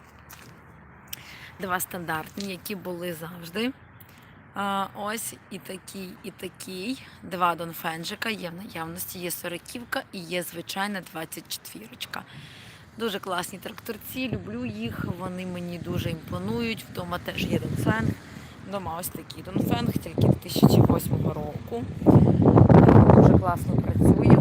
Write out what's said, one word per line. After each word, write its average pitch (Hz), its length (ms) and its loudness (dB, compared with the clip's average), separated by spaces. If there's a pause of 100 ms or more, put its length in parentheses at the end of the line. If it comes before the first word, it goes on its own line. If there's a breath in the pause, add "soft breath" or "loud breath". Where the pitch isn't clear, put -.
(1600 loud breath)
Два 185 200 -4
стандартні, 175 720 -8
які 185 240 -10
були 175 400 -10
завжди. 170 580 -8 (840 loud breath)
А, 196 320 -4 (100)
ось 214 380 -8 (160)
і 196 80 -14
такий, 190 540 -14 (100)
і 196 80 -12
такий. 185 720 -12 (200 loud breath)
Два 175 320 -2
Донфенджика 170 760 -8
є 180 200 -8
в 170 40 -12
наявності. 175 640 -12
Є 175 120 -8
сороківка 226 720 -10 (100)
і 202 60 -12
є 175 240 -6
звичайна 190 580 -8
двадцять 160 480 -14
четвірочка. - 760 -14 (720 loud breath)
Дуже 220 200 -6
класні 180 400 -6
тракторці, 233 720 -10
люблю 208 360 -8
їх, 226 400 -8 (140)
вони 180 280 -10
мені 175 320 -10
дуже 175 320 -6
імпонують. 208 800 -6
Вдома 180 280 -8
теж 190 260 -6
є 175 140 -2
Донфенг. - 520 -2 (580 loud breath)
Вдома 180 320 -8
ось 185 80 -8
такий - 340 -14
Донфенг, 233 500 -2
тільки - 280 -6
дві - 220 6
тисячі - 380 4
восьмого - 540 0
року. - 500 -10 (1300)
Дуже - 240 10
класно 175 380 -2
працює. - 640 6